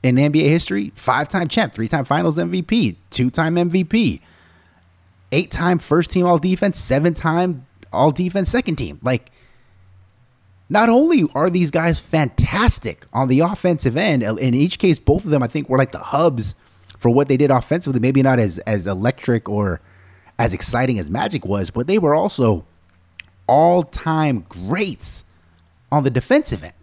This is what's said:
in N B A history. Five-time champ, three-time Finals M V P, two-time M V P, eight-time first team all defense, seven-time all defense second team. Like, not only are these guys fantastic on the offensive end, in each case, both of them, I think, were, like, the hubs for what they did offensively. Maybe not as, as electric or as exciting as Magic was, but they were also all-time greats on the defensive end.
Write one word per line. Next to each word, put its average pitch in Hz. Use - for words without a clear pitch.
in 127
N 143
B 151
A -
history. 147
Five-time 151
champ, 185
three-time 123
Finals 160
M 175
V 185
P, 156
two-time 160
M 175
V 180
P, 165
eight-time 165
first 165
team 180
all 175
defense, 185
seven-time 160
all 139
defense 180
second 240
team. 82
Like, 127
not 214
only 262
are 156
these 175
guys 165
fantastic -
on 127
the 131
offensive 165
end, 156
in 110
each 147
case, 185
both 165
of 175
them, 147
I 117
think, 143
were, 131
like, 131
the -
hubs 139
for 120
what 139
they 135
did 135
offensively. 135
Maybe 131
not 131
as, 92
as 101
electric 107
or 101
as 117
exciting 120
as 76
Magic 131
was, 95
but 123
they 196
were 151
also 123
all-time 156
greats -
on 143
the 131
defensive 120
end. 87